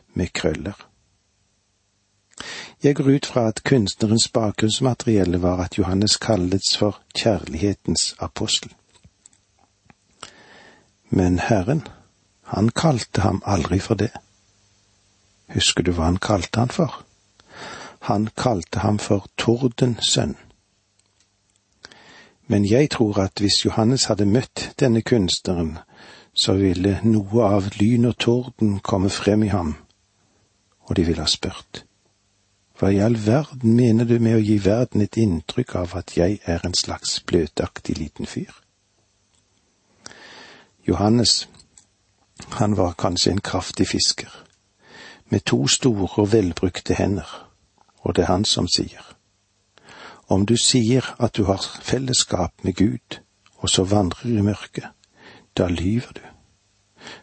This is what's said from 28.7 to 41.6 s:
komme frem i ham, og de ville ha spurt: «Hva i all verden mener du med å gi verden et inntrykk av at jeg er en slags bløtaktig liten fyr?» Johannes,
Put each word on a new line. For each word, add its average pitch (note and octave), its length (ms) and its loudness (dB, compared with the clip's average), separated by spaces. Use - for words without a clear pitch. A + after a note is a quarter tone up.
komme G2 300 0
frem G#2+ 320 2
i G2+ 100 0
ham, D#2+ 240 -2
og - 80 0
de F2+ 80 4
ville D#2 180 -2
ha D2+ 60 -2
spurt: - 560 -8
«Hva F#2+ 100 2
i G2 140 2
all A#2 220 2
verden A#2+ 500 2
mener A#2+ 280 4
du A#2 140 2
med A2+ 200 4
å A2 40 2
gi G#2+ 220 2
verden G#2 400 2
et - 160 -6
inntrykk - 560 -2
av F2 200 -6
at - 200 -8
jeg F#2 320 2
er E2+ 160 -2
en F2 100 -4
slags - 460 -6
bløtaktig - 800 -2
liten - 280 -10
fyr?» - 240 -10
Johannes, G#2 600 2